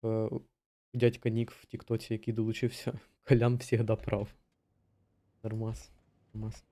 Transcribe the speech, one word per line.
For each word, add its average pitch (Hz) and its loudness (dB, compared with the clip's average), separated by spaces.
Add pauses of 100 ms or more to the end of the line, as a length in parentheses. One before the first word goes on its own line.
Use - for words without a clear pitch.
Е, 113 0
у 110 0 (540)
дядька 120 4
Нік 113 0
в - -20
Тіктоці, - -4
який 110 -2
долучився, 113 -2 (100)
<laughs> - -20
Колян 120 6
всігда 113 0
прав. - -4 (1080)
Нормас. 110 -6 (440)
Нормас. 110 -10